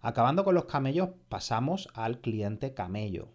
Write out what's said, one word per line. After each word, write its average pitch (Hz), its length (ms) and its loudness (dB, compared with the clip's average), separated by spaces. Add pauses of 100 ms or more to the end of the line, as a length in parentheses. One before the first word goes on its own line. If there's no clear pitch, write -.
Acabando 127 440 4
con 190 100 4
los 170 120 4
camellos, 151 440 0 (180)
pasamos 127 640 -2
al 113 260 -4
cliente 110 540 -4
camello. 98 600 -4